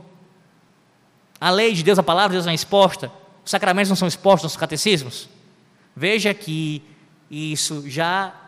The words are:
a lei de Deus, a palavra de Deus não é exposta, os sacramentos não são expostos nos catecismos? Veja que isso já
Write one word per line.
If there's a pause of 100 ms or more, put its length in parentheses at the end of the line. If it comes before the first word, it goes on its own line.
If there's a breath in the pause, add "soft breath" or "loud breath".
(1400)
a
lei
de
Deus,
a
palavra
de
Deus
não
é
exposta, (320)
os
sacramentos
não
são
expostos
nos
catecismos? (640 soft breath)
Veja
que (480 soft breath)
isso
já (140)